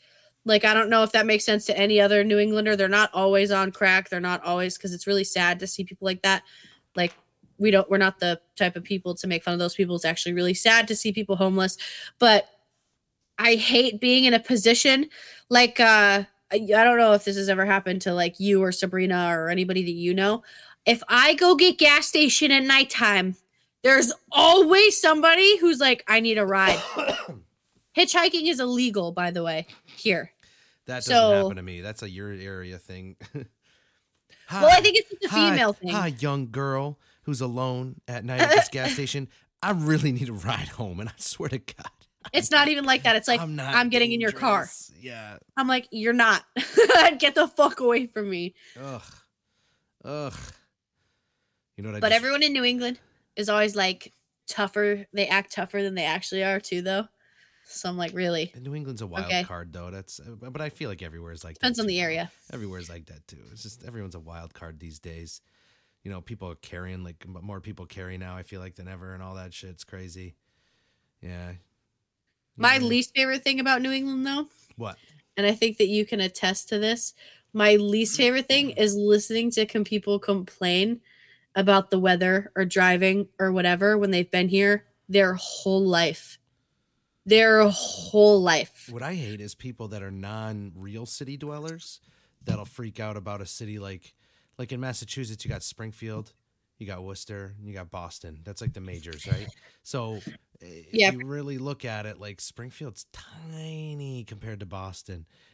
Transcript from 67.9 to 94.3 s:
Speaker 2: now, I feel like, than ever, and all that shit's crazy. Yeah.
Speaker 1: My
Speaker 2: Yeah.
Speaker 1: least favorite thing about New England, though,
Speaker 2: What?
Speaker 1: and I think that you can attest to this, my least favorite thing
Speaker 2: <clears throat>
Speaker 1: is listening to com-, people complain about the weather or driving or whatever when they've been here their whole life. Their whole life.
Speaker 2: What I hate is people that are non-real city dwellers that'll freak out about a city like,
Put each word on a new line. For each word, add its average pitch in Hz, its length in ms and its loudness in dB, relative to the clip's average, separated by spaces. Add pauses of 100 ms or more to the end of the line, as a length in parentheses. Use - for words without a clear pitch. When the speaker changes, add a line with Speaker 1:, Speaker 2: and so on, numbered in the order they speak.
Speaker 2:
now, 92 180 -14
I 90 80 -16
feel 95 160 -16
like, 90 160 -18
than 92 120 -18
ever, 92 260 -16
and 92 80 -16
all 95 140 -16
that 92 180 -18
shit's 92 300 -20
crazy. 92 520 -18 (840)
Yeah. 90 320 -14 (1040)
Speaker 1:
My 254 200 4
Speaker 2:
Yeah. - 0 -
Speaker 1:
least 247 380 0
favorite 262 280 0
thing 269 160 0
about 254 220 0
New 262 100 -4
England, 269 340 -4
though, 285 220 -6 (280)
Speaker 2:
What? 110 240 -12 (360)
Speaker 1:
and 202 100 2
I 208 80 4
think 220 240 -2
that 196 100 4
you 208 180 0
can 208 140 -4
attest 190 500 -4
to 214 80 -2
this, 220 360 -4 (380)
my 208 240 6
least 208 400 0
favorite 262 320 0
thing 277 220 0
Speaker 2:
<clears throat> - 60 -10
Speaker 1:
is 208 200 2
listening 208 560 0
to 214 140 0
com-, 214 180 -2
people 202 340 -2
complain 190 800 -2 (560)
about 196 340 4
the 185 100 2
weather 185 560 2
or 190 80 0
driving 190 640 2 (120)
or 190 120 0
whatever 185 460 2
when 202 140 0
they've 180 180 0
been 185 180 0
here 202 380 2 (220)
their 190 260 4
whole 190 520 -2
life. 170 520 -2 (880)
Their 220 420 6
whole 208 720 4
life. 160 460 -2
Speaker 2:
What 120 140 -12
I 160 120 -8
hate 107 260 -8
is 104 140 -14
people 117 340 -14
that 101 140 -12
are 98 80 -14
non-real 101 960 -12
city 139 300 -14
dwellers 147 640 -14 (420)
that'll 107 220 -6
freak 113 340 -16
out 107 180 -10
about 101 240 -12
a 95 60 -14
city 107 320 -12
like, 98 360 -18 (440)